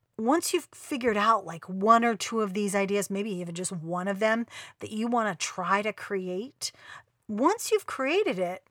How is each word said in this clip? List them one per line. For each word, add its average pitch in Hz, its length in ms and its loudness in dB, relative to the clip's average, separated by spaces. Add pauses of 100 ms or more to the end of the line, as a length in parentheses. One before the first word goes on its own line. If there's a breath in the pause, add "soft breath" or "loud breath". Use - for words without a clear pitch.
(160)
once 262 360 2
you've 349 200 -2
figured 240 440 -2
out, 208 280 4
like, 165 240 -12
one 220 360 6
or 233 100 4
two 220 260 -4
of 196 140 -2
these 202 200 0
ideas, 196 360 0
maybe 202 220 -2
even 175 220 -6
just 175 180 -4
one 175 360 -4
of 196 100 -2
them 220 280 2 (320 loud breath)
that - 120 -12
you 220 160 -2
want 233 220 2
to 180 180 -4
try 190 360 0
to 214 100 -2
create, 190 800 -6 (560 loud breath)
once 277 420 0
you've 427 160 2
created 285 520 0
it, 180 320 -4